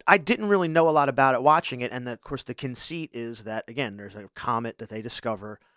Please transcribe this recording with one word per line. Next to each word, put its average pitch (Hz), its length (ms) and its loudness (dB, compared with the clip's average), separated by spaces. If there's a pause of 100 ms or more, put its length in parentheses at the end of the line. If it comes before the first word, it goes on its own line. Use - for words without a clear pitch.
I 196 120 8
didn't 208 300 -2
really 185 200 4
know 165 200 6
a 156 40 4
lot 147 160 4
about 135 260 4
it 123 80 0
watching 151 380 4
it, 123 100 -4
and 123 160 -10
the, 123 60 -6
of 113 80 -12
course - 240 -10
the 127 100 -10
conceit 147 580 -8
is 117 320 -8
that, 110 220 -6
again, 117 300 -6
there's 101 180 -14
a 104 220 -16
comet 117 420 -2
that 113 120 -14
they 110 120 -8
discover 107 560 -8 (180)